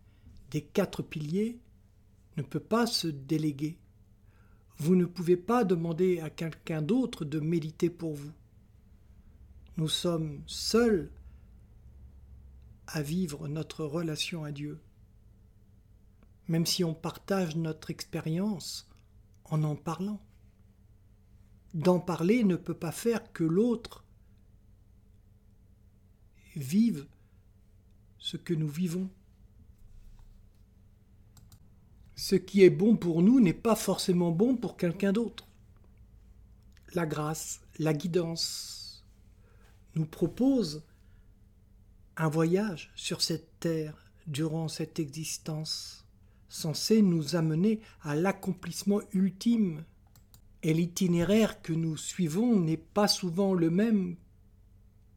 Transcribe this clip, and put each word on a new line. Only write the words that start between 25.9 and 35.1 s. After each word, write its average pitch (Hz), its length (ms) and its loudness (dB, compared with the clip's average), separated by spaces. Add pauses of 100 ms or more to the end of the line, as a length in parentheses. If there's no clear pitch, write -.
vive 165 520 0 (1120)
ce - 200 -10
que - 160 -4
nous 156 140 0
vivons. 180 420 -4 (3000)
Ce - 200 -2
qui 190 280 4
est 180 80 12
bon 190 260 4
pour 165 240 0
nous 240 200 8
n'est 185 120 8
pas 220 240 2
forcément 175 540 2
bon 226 260 4
pour - 220 -6
quelqu'un 190 340 0